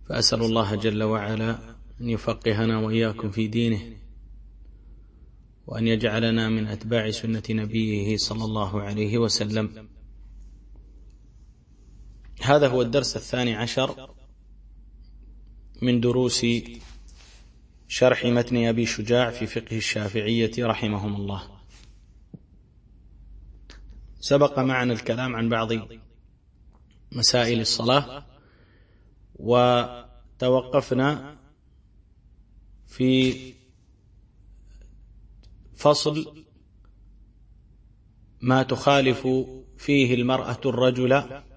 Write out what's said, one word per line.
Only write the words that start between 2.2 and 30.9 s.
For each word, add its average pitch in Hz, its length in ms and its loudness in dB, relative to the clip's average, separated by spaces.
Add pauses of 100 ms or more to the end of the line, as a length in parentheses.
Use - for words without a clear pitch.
وإياكم 110 540 0
في 110 160 0
دينه، 113 500 -2 (1700)
وأن 110 200 -2
يجعلنا 113 640 0
من 110 180 -2
أتباع 110 440 -2
سنة 113 380 -4
نبيه 107 680 -2
صلى 110 280 -4
الله 104 360 -4
عليه 104 360 -2
وسلم. 107 720 -2 (2500)
هذا 143 260 6
هو 127 140 2
الدرس 123 340 0
الثاني 123 400 -2
عشر 127 600 -4 (1700)
من 123 200 4
دروس 120 440 2 (1400)
شرح 123 380 4
متن 120 400 2
أبي 117 200 0
شجاع 117 460 0
في 113 140 -8
فقه 110 320 -6
الشافعية 110 840 -2
رحمهم 107 560 -2
الله. 98 260 -6 (2750)
سبق 139 400 2
معنا 127 340 2
الكلام 123 420 -4
عن 113 140 0
بعض 113 220 0 (1400)
مسائل 117 460 2
الصلاة، 127 640 0 (1120)
وتوقفنا 127 2000 0 (1500)